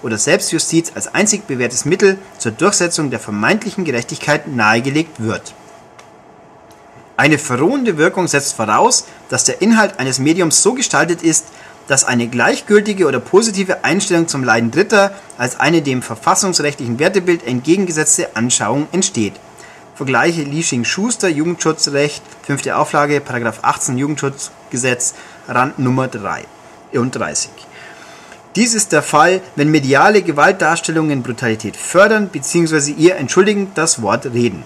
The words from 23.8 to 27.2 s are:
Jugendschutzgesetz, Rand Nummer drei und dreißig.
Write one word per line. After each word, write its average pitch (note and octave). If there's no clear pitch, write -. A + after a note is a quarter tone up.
Jugendschutzgesetz, C3+
Rand C3
Nummer B2+
drei F#2+
und B2
dreißig. E2